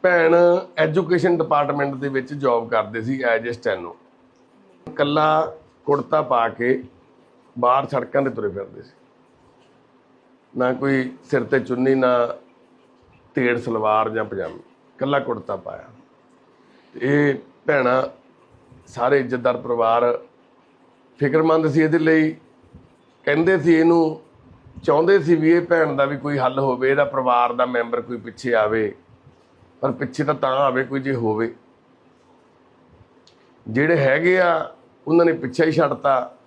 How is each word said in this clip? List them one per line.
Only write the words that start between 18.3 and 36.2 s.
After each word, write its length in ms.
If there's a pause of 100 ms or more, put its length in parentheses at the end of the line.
ਸਾਰੇ 340
ਇੱਜ਼ਤਦਾਰ 360
ਪਰਿਵਾਰ 640 (1000)
ਫਿਕਰਮੰਦ 500
ਸੀ 140
ਇਹਦੇ 160
ਲਈ, 380 (880)
ਕਹਿੰਦੇ 340
ਸੀ 160
ਇਹਨੂੰ, 460 (640)
ਚਾਹੁੰਦੇ 360
ਸੀ 160
ਵੀ 160
ਇਹ 100
ਭੈਣ 360
ਦਾ 80
ਵੀ 120
ਕੋਈ 220
ਹੱਲ 200
ਹੋਵੇ, 320
ਇਹਦਾ 140
ਪਰਿਵਾਰ 480
ਦਾ 140
ਮੈਂਬਰ 340
ਕੋਈ 160
ਪਿੱਛੇ 380
ਆਵੇ, 400 (840)
ਪਰ 120
ਪਿੱਛੇ 320
ਤਾਂ, 100
ਤਾਂ 220
ਆਵੇ 280
ਕੋਈ 160
ਜੇ 140
ਹੋਵੇ। 400 (2250)
ਜਿਹੜੇ 280
ਹੈਗੇ 440
ਆ 340 (320)
ਉਹਨਾਂ 180
ਨੇ 80
ਪਿੱਛੇ 320
ਹੀ 80
ਛੱਡਤਾ 640 (100)